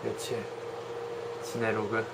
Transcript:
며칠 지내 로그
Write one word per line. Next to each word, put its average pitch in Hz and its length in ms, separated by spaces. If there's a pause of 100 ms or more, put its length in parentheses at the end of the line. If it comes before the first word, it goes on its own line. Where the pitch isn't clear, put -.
며칠 - 400 (1000)
지내 113 280
로그 110 420